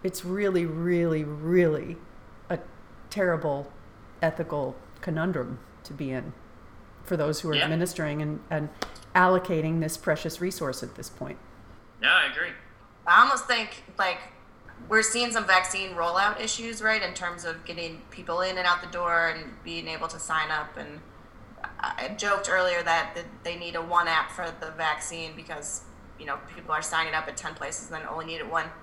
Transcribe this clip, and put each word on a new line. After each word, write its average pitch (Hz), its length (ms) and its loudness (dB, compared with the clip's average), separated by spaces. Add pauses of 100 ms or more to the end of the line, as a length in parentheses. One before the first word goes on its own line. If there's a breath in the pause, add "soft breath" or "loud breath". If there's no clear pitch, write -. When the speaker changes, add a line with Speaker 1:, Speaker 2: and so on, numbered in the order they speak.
Speaker 1:
It's 185 200 -4
really, 185 420 2
really, 165 580 2
really 156 720 4 (520)
a 170 120 -2 (500)
terrible 156 640 2 (500)
ethical 156 540 0 (240)
conundrum 160 580 -2 (240)
to - 100 -14
be 139 200 -4
in 127 200 -4 (720)
for 180 140 0
those 151 240 2
who 160 100 -2
are 147 60 2
Speaker 2:
Yeah. 156 80 4
Speaker 1:
administering 160 580 0
and, 151 260 -2
and 151 200 -2 (460 loud breath)
allocating 180 680 6
this 160 160 -2
precious 156 440 0
resource 165 420 -4
at 120 120 -10
this - 160 -12
point. - 280 -10 (600)
Speaker 2:
No, 127 80 4
I 165 240 6
agree. 170 180 -2 (560)
Speaker 3:
I 180 140 10
almost - 260 6
think, 226 380 0 (140)
like, 180 200 2 (720)
we're 220 140 6
seeing 240 280 2
some 220 160 0
vaccine 190 440 4
rollout 175 500 2
issues, 220 400 -4
right, 214 220 2
in 175 100 -2
terms 175 320 -6
of 165 200 -6
getting 165 460 -8
people 175 300 -2
in 185 160 0
and 180 100 2
out 180 140 4
the 175 80 -10
door 170 400 2
and 156 240 -6 (100)
being 165 240 -8
able 160 220 -6
to 165 100 -10
sign 156 320 -2
up. 151 260 -4
And 147 240 -12 (760)
I - 380 -4
joked 202 340 0
earlier 180 320 4
that, 165 320 2
that 170 120 -8 (160)
they 170 140 -6
need 170 200 -8
a 165 60 -2
one 170 260 4
app 160 220 2
for 170 300 -6
the 160 120 -8
vaccine 160 640 -4
because, 156 460 -8 (360)
you 151 80 -12
know, 139 120 -4 (160)
people 127 180 -6
are 156 100 2
signing 160 320 0
up 151 140 0
at - 80 -10
ten 147 180 -8
places - 360 -8
and 156 100 -6
then - 80 -10
only 160 160 -6
need 165 140 -8
it 156 120 -6
one. 165 160 0 (160)